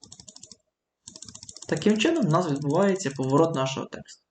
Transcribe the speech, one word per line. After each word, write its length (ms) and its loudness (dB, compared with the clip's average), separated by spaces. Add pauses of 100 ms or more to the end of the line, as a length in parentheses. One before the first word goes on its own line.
(1700)
Таким 300 2
чином 280 2
у 40 0
нас 220 2
відбувається 600 0
поворот 440 2
нашого 300 -2
тексту. 460 -18